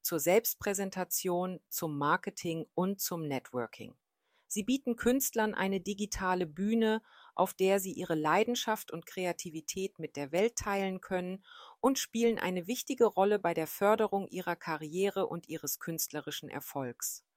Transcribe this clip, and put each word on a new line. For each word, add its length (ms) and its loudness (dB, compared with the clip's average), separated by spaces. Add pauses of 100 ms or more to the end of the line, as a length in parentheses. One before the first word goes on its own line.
zur 180 0
Selbstpräsentation, 1400 0 (100)
zum 260 -4
Marketing 760 0
und 260 0
zum 260 -4
Networking. 680 -4 (540)
Sie 120 -2
bieten 340 0
Künstlern 560 2
eine 260 0
digitale 680 0
Bühne, 560 2 (320)
auf 180 2
der 280 4
sie 120 -6
ihre 220 -2
Leidenschaft 760 2
und 140 -8
Kreativität 920 -6
mit 180 -8
der 160 -4
Welt 240 2
teilen 460 -2
können 420 -4 (360)
und 180 4
spielen 400 0
eine 280 -2
wichtige 380 0
Rolle 340 4
bei 140 0
der 140 0
Förderung 600 2
ihrer 300 -4
Karriere 720 -2
und 220 -6
ihres 300 -6
künstlerischen 680 -6
Erfolgs. 760 -6 (120)